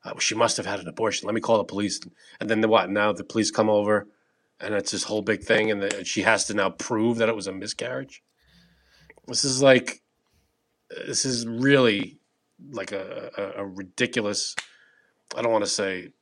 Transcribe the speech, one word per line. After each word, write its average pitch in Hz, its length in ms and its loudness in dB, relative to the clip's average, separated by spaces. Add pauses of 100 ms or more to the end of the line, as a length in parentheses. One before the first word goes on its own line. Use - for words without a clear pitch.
Uh, 113 160 -12
she - 160 -2
must 113 220 2
have - 80 -6
had 98 140 -6
an 90 80 -12
abortion. - 400 -4
Let 107 80 -2
me 113 60 -2
call 113 160 2
the 101 60 2
police." 101 360 -4 (400)
And 110 100 -6
then 110 120 2
the 113 60 4
what? 101 220 4
Now 104 240 2
the 101 100 -6
police 107 280 0
come 107 180 2
over, 104 380 2 (520)
and 101 160 -6
it's 101 160 -2
this 98 120 -4
whole 107 180 -2
big 101 220 -2
thing, 110 280 2
and 101 100 -2
the, 98 240 -4
she - 160 -2
has 107 260 2
to 107 60 -6
now 98 160 2
prove 117 480 0
that 113 120 4
it 113 60 0
was 98 120 -8
a 95 60 -8
miscarriage. 120 680 -10 (1040)
This 120 160 -2
is 131 180 0
like, 131 400 6 (1040)
this 131 180 -2
is 120 220 -2
really 117 720 4 (520)
like 104 220 -8
a, 98 440 -10
a, 101 260 -6
a - 20 -8
ridiculous, 101 920 -4 (800)
I - 60 -6
don't 117 100 0
wanna 107 160 2
say 95 540 -4